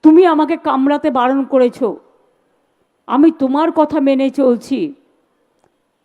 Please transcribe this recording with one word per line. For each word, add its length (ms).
তুমি 240
আমাকে 300
কামড়াতে 540
বারণ 340
করেছ, 400
আমি 240
তোমার 420
কথা 280
মেনে 300
চলছি, 640